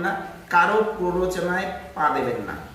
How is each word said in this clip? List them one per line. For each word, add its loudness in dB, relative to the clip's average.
না, 0
কারো 6
প্ররোচনায় 0
পা 0
দেবেন -2
না -6